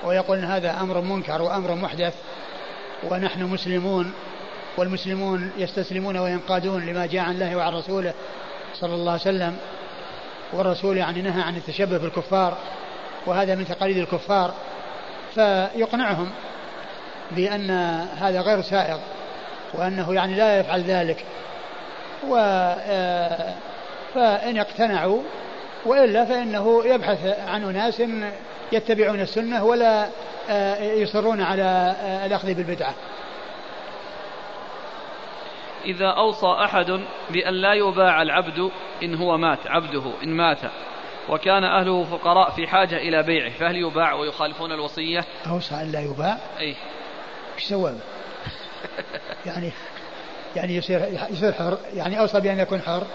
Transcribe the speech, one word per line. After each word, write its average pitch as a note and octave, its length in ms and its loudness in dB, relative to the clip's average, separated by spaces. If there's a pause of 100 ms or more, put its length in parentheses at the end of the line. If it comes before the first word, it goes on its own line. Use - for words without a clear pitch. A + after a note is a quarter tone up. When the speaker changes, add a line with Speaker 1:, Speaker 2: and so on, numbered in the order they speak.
Speaker 1:
ويقول F#3 340 2
إن F3+ 60 -2
هذا F3 360 0
أمر F#3 200 0
منكر F3 420 -2
وأمر F3+ 320 0
محدث، E3+ 400 -2 (880)
ونحن F#3 400 -2
مسلمون، F#3 720 0 (640)
والمسلمون F#3+ 800 -2
يستسلمون F#3 600 -2
وينقادون F3+ 720 0
لما F3 200 -2
جاء F3+ 180 0
عن F3+ 100 0
الله F3+ 220 -2
وعن E3+ 180 2
رسوله F3+ 400 -2 (600)
صلى E3+ 200 -4
الله F3 180 0
عليه E3+ 80 -2
وسلم، F#3 360 0 (960)
والرسول F#3 440 2
يعني F3 260 0
نهى F#3 200 0
عن E3+ 140 -2
التشبه F3 420 0
بالكفار، F3 600 2 (680)
وهذا F#3+ 280 2
من F#3+ 100 -2
تقاليد F#3 320 0
الكفار، F3+ 580 2 (800)
فيقنعهم G3+ 960 2 (1000)
بأن F#3+ 400 0 (480)
هذا F#3 220 2
غير G3+ 220 4
سائغ، D#3+ 360 2 (760)
وأنه F3+ 400 0
يعني F#3+ 200 2
لا G#3 260 6
يفعل F#3 220 2
ذلك، F3 420 2 (1040)
و-، B3+ 80 4
آه، F3+ 1160 2 (600)
فإن A3+ 440 4
اقتنعوا، G#3 640 2 (640)
وإلا A#3+ 380 8
فإنه A3+ 600 4
يبحث G3+ 540 4 (100)
عن G#3 160 -2
أناس A3 380 0 (680)
يتبعون G#3+ 480 4
السنة A3+ 440 0
ولا، A3+ 440 6 (420)
آه، G3+ 320 2
يصرون G#3 600 2
على، F#3 600 4
آه، G3 240 -2
الأخذ F#3+ 280 0
بالبدعة. E3 400 -2 (3000)
Speaker 2:
إذا F#3+ 220 0
أوصى G#3 580 4
أحد F#3+ 360 2 (300)
بأن F3+ 240 0
لا G3 200 4
يباع F#3 480 6
العبد E3 480 2 (320)
إن E3+ 120 -2
هو E3 220 2
مات، D#3+ 300 4
عبده C#3+ 460 0 (120)
إن D#3 40 -4
مات D#3+ 300 4 (680)
وكان F#3+ 360 4
أهله F#3 400 4
فقراء E3+ 460 4
في E3 160 -2
حاجة F3+ 300 4
إلى D#3 260 4
بيعه، D#3 280 2
فهل E3+ 260 0
يباع D#3+ 380 2
ويخالفون D3+ 580 -2
الوصية؟ D#3+ 520 -2 (260)
Speaker 1:
أوصى E3+ 240 -4
أن D#3 180 -4
لا D3+ 80 -2
يباع؟ D3 380 -2 (220)
Speaker 2:
إيه. D3 140 -4 (840)
Speaker 1:
إيش - 80 -6
سوى؟ F#3 280 0 (800)
Speaker 2:
<laughs> - 760 -10
Speaker 1:
يعني، E3+ 260 -6 (840)
يعني F3+ 200 -2
يصير، F3 240 2 (300)
يصير G3 220 2
حر، F3 260 0 (160)
يعني F#3+ 260 -2
أوصى G#3 200 6
بأن G3 180 2
يكون F#3+ 220 2
حر. F3 220 -2 (120)